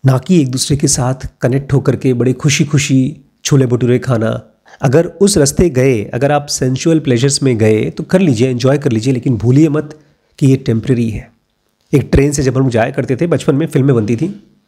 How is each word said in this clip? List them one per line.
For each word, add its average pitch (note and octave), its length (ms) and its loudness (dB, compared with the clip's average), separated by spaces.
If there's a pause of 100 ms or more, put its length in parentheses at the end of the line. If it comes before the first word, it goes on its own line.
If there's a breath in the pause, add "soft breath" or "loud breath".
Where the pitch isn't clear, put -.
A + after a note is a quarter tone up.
ना C3 120 4
कि F3 240 2
एक B2+ 100 -2
दूसरे C3+ 260 -2
के C#3+ 100 -2
साथ C3 420 -4 (120)
कनेक्ट C3+ 320 -2
होकर C3+ 220 0
के B2+ 180 0
बड़े A#2+ 200 0
खुशी C#3+ 320 0
खुशी C3+ 560 0 (240)
छोले C3 200 2
भटूरे A#2+ 340 0
खाना। A#2 440 -2 (380 soft breath)
अगर C3+ 240 2
उस - 320 0
रास्ते D#3+ 320 2
गए, B2+ 340 0
अगर C#3 280 -2
आप C#3+ 140 -2
सेंसुअल C#3 540 -2
प्लेजर्स C3+ 440 0
में B2+ 140 2
गए A2 320 2
तो D#3+ 140 -10
कर F#3 160 0
लीजिए, C3 300 2
एंजॉय B2+ 280 0
कर C#3+ 140 -2
लीजिए, A2+ 220 0
लेकिन B2 240 -2
भूलिए C3 320 4
मत D3 300 -6 (400 soft breath)
कि C#3+ 80 2
ये C3+ 80 4
टेम्परेरी A#2 540 -2
है। - 220 -12 (600)
एक C#3 180 0
ट्रेन C#3+ 200 2
से C#3+ 120 -2
जब B2+ 140 0
हम C3+ 120 2
जाया A#2 220 0
करते B2+ 240 -4
थे E3 120 -2
बचपन D3 280 0
में, D#3+ 120 -2
फिल्में C#3 280 2
बनती A2+ 200 0
थी, E3 280 -6 (240)